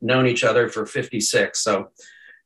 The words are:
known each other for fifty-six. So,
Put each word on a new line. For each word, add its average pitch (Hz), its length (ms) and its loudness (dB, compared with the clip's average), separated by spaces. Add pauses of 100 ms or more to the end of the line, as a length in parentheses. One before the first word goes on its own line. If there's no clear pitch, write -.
known 127 260 2
each 117 160 0
other 113 280 2
for 107 160 -6
fifty-six. - 760 -2
So, 98 300 -2 (560)